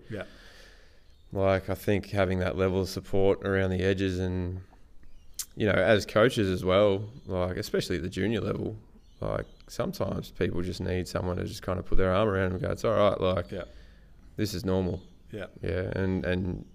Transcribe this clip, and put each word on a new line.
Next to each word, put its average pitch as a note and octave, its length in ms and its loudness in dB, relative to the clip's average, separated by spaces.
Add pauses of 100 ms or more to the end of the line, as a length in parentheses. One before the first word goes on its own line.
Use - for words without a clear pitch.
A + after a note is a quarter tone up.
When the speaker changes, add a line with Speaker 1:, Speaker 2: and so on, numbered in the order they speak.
Speaker 1:
Yeah. G2+ 140 -10 (1080)
Speaker 2:
Like, F#2+ 380 2
I F#2+ 60 -2
think G2 320 0
having F#2+ 320 0
that F2+ 180 -2
level F#2+ 240 2
of F2+ 80 -2
support G2 560 2
around F#2+ 240 2
the F#2 120 0
edges F#2+ 360 0
and, F#2 440 -2 (920)
you G#2+ 120 2
know, F#2 60 4
as F#2+ 320 4
coaches A2 440 2
as F2+ 160 -2
well, G2+ 460 4 (160)
like, F#2 300 -2
especially G#2 400 -2
at D2 40 -4
the F2+ 80 -6
junior G2 320 -2
level, G#2 360 -4 (440)
like, G#1 240 -4 (220)
sometimes - 640 -6
people - 320 -2
just F#2 180 -6
need F2+ 260 -2
someone F#2 300 -2
to F#2 60 -2
just G#2+ 180 -8
kinda F#2 220 -4
put - 160 6
their F#2+ 120 6
arm G#2 180 2
around F#2+ 240 2
and F#2 80 -4
go, F#2 100 -2
"It's G2 140 -4
all A2+ 120 2
right, G2+ 240 4
like, F#2 300 0
Speaker 1:
Yeah. F#2 140 -8 (720)
Speaker 2:
this G2+ 180 -2
is F2+ 100 -6
normal." F#2 380 0 (280)
Speaker 1:
Yeah. G2+ 160 -10 (140)
Speaker 2:
Yeah, F#2 340 -4
and, F#2+ 300 0
and F2+ 500 -2